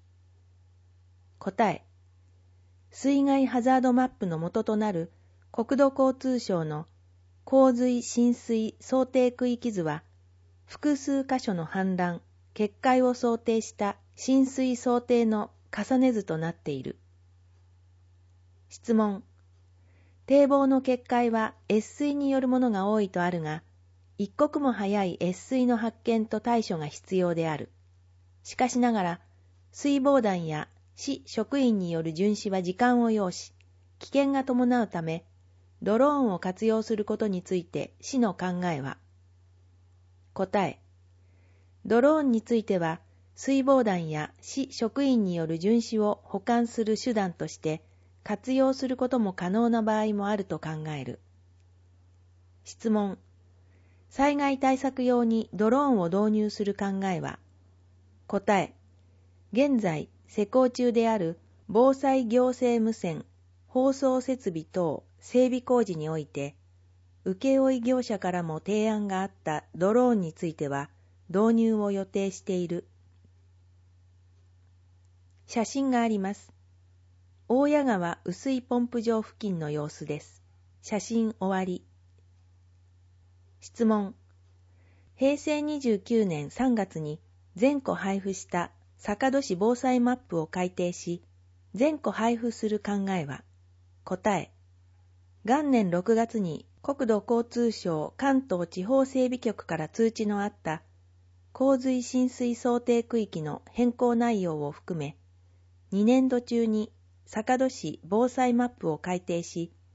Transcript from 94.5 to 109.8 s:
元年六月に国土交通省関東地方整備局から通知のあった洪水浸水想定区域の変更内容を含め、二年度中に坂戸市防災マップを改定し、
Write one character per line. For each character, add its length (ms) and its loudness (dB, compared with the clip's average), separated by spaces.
元 260 2
年 200 4
六 240 2
月 260 0
に 260 -6
国 240 -2
土 220 2
交 200 0
通 220 0
省 460 -4
関 240 2
東 260 -4
地 180 -8
方 200 2
整 220 0
備 120 -4
局 280 -6
か 100 -4
ら 120 -6
通 220 0
知 160 -4
の 160 -2
あ 40 -2
っ 160 -8
た 200 -6
洪 260 2
水 240 -2
浸 280 0
水 240 -2
想 260 0
定 220 2
区 160 -4
域 240 -4
の 240 -8
変 260 0
更 220 2
内 260 2
容 260 -2
を 60 -6
含 260 -8
め、 200 -8
二 140 2
年 240 4
度 120 0
中 240 -2
に 260 -2
坂 320 -2
戸 120 2
市 360 -8
防 240 2
災 240 0
マ 140 2
ッ 40 -4
プ 200 -6
を 80 -4
改 220 -4
定 220 -4
し、 300 -8